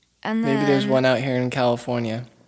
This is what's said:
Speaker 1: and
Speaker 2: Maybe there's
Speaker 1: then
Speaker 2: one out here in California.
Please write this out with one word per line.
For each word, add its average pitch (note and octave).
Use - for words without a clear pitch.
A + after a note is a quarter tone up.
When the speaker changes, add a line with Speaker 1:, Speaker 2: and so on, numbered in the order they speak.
Speaker 1:
and A3
Speaker 2:
Maybe C#3
there's C#3
Speaker 1:
then C3+
Speaker 2:
one C3
out B2+
here C3
in B2+
California. A#2+